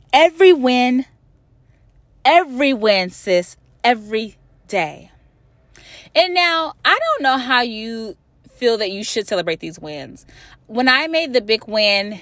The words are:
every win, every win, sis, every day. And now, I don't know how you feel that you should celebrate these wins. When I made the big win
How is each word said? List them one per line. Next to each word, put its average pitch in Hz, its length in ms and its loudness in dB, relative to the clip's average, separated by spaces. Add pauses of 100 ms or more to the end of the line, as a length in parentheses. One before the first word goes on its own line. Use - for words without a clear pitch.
(120)
every 339 400 6
win, 254 520 2 (1200)
every 277 480 2
win, 202 380 0
sis, 180 460 -2 (280)
every 220 520 -2 (300)
day. 151 440 -6 (1040)
And 359 180 2
now, 339 400 0 (100)
I 403 160 4
don't 605 240 -2
know 262 140 2
how 254 240 0
you 226 560 -8 (380)
feel 233 240 0
that 202 120 -2
you 196 140 -10
should - 240 -6
celebrate 170 320 -4
these 165 180 -14
wins. 147 460 -14 (420)
When 247 220 -2
I 277 200 2
made 320 260 -4
the 240 80 0
big 220 260 -4
win 208 540 -2